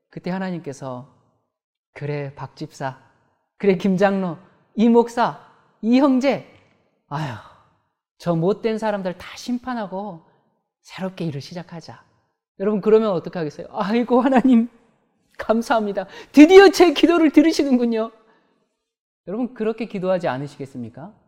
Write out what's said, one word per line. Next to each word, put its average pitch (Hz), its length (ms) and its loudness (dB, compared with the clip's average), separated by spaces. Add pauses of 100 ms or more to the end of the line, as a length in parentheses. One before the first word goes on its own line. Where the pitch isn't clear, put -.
그때 175 220 -12
하나님께서, 147 800 -10 (800)
"그래, 143 420 -10
박 - 200 -16
집사, 143 420 -12 (600)
그래, 196 200 0
김 185 200 0
장로, 190 400 0 (380)
이 233 140 4
목사, 233 500 2 (420)
이 240 180 2
형제, 262 480 0 (600)
아휴, 143 260 -8 (840)
저 170 180 -4
못된 214 440 -2
사람들 196 380 -6
다 - 180 -20
심판하고 208 880 -10 (600)
새롭게 185 440 -10
일을 143 160 -8
시작하자." 165 600 -18 (580)
여러분, 202 220 -2
그러면 214 300 2
어떻게 175 280 -6
하겠어요? - 320 -10
"아이고, 226 500 0
하나님, 240 460 2 (680)
감사합니다. 220 680 -2 (240)
드디어 370 380 10
제 330 240 4
기도를 330 380 2
들으시는군요." 247 800 2 (1160)
여러분, 233 260 -8
그렇게 220 320 -6
기도하지 185 420 -4
않으시겠습니까? 131 840 -10 (140)